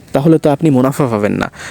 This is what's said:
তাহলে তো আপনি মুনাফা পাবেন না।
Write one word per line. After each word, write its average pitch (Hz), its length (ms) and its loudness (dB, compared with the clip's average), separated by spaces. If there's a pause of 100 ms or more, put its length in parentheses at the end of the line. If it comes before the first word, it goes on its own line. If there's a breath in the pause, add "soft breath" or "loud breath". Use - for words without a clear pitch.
(120)
তাহলে 156 260 2
তো 156 120 0
আপনি 151 200 0
মুনাফা 135 360 0
পাবেন 104 260 -2
না। 95 200 -4 (180 loud breath)